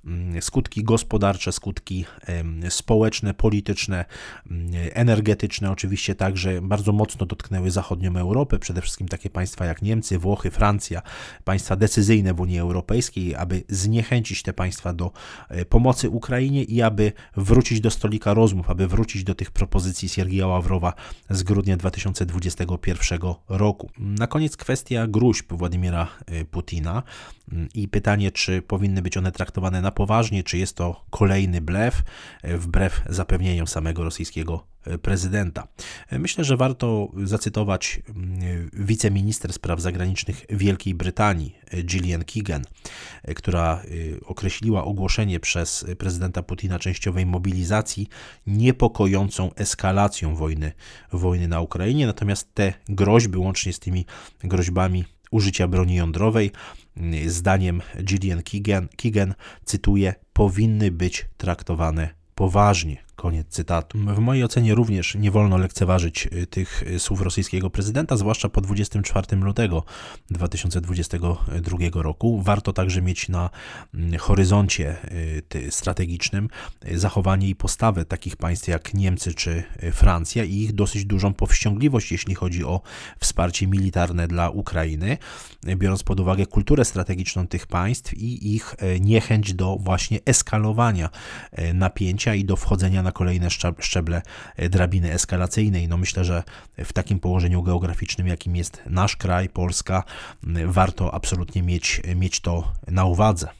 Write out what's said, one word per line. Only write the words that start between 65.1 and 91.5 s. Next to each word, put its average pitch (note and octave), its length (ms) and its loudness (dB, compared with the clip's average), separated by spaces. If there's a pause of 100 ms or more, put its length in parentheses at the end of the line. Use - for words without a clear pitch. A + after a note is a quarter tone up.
nie G#2 160 2
wolno G2 280 6
lekceważyć, F2+ 720 2
y, F2 140 -4
tych, - 360 -4
y, F2+ 160 -4
słów G2 220 -2
rosyjskiego F#2 500 0
prezydenta, A2+ 460 0
zwłaszcza G#2+ 320 0
po - 120 4
dwudziestym G2+ 420 0
czwartym G2 420 0
lutego G2 400 0 (460)
dwa F2 180 -2
tysiące F2 320 -2
dwudziestego F2 580 -2 (240)
drugiego F2 400 -2
roku. G2+ 400 0
Warto G2+ 300 0
także F#2 300 0
mieć F2+ 260 -2
na, F2+ 220 0 (440)
mm, E2 240 0
horyzoncie, F#2+ 800 4 (160)
y, D#2+ 360 -4
ty-, - 220 -6
strategicznym, F2 800 -2 (440)
y, E2+ 60 0
zachowanie F#2+ 500 2
i F#2 60 0
postawę F#2+ 500 0
takich - 320 -6
państw E2+ 320 -2
jak E2+ 260 -2
Niemcy F#2 400 0
czy, E2+ 300 -4 (180)
y, E2+ 100 -2
Francja F#2+ 520 4
i F2 100 -4
ich G#2+ 200 -2
dosyć G2+ 300 0
dużą G2 300 2
powściągliwość, G#2+ 800 2
jeśli F2+ 220 -4
chodzi F2 300 -2
o F2 160 0 (400)
wsparcie F2+ 460 0
militarne F2 640 2
dla E2+ 220 0
Ukrainy, F2 680 -2 (500)
y, F#2 80 0
biorąc F#2+ 260 2
pod F#2+ 180 0
uwagę F#2+ 260 2
kulturę B2 380 4
strategiczną F#2 640 -2
tych - 200 -6
państw F#2+ 480 -2
i A2 400 -4
ich, - 240 -4
e, F2+ 220 0
niechęć G#2+ 540 4
do F#2 220 0
właśnie F#2+ 500 0
eskalowania, G#2+ 840 2 (420)